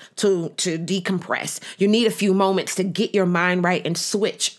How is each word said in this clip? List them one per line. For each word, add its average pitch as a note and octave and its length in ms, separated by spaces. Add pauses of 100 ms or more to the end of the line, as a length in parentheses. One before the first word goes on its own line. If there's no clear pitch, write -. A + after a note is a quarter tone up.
(160)
to, F3+ 400
to E3 220
decompress. F3+ 800 (180)
You G3 100
need A3 180
a A3 40
few G3+ 220
moments F#3+ 440
to F#3 80
get G3 300
your F#3+ 120
mind F3+ 380
right F3 200
and F3 140
switch - 600